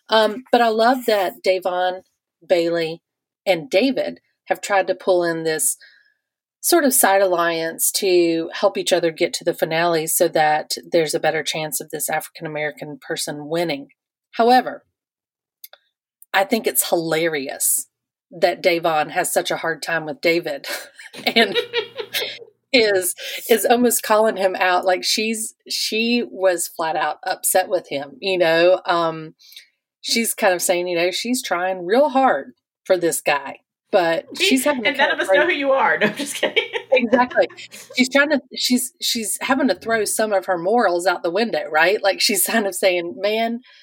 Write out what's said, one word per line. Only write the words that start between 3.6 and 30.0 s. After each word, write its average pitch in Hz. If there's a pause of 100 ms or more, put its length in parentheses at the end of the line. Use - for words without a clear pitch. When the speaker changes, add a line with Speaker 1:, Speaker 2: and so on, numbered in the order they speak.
Speaker 1:
David 254 (240)
have 185
tried 190
to 185
pull 180
in 165
this 156 (840)
sort 330
of 254
side 196
alliance 170
to 170
help 202
each 180
other 170
get 165
to -
the 170
finale 165
so 165
that 156 (140)
there's 160
a 160
better 156
chance 156
of 156
this 151
African-American 151
person 147
winning. 156 (440)
However, 233 (1500)
I 190
think 220
it's -
hilarious 160 (420)
that 175
Davon 165
has 180
such 175
a 160
hard 160
time 160
with 147
David 160 (300)
<laughs> -
and - (600)
Speaker 2:
<laughs> -
Speaker 1:
is, 202 (340)
is 220
almost 240
calling 214
him 190
out. 180
Like, 180
she's, 220 (140)
she 233
was 185
flat 160
out 151
upset 185
with 185
him, 143
you 190
know? 175
Um, 165 (680)